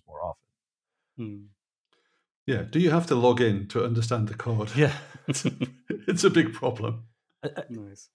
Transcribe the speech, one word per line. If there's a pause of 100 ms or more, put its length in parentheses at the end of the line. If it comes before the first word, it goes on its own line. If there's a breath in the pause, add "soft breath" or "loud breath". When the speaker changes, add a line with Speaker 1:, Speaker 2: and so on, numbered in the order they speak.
Speaker 1:
more
often? (680)
Speaker 2:
Hmm. (1000)
Speaker 3:
Yeah.
Do
you
have
to
log
in
to
understand
the
code?
Speaker 4:
Yeah. (160)
Speaker 3:
<laughs>
It's
a, (380)
it's
a
big
problem. (400)
Speaker 4:
Uh,
uh,
Speaker 2:
Nice.